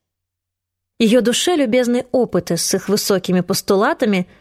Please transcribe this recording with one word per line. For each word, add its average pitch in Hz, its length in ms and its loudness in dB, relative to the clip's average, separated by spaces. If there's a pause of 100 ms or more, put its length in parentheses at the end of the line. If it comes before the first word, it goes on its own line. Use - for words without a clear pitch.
(1000)
Ее 233 220 4
душе 240 340 0
любезны 247 560 0
опыты 185 460 -2
с - 180 -4
их 190 140 -4
высокими 185 520 0
постулатами, 202 840 0 (140)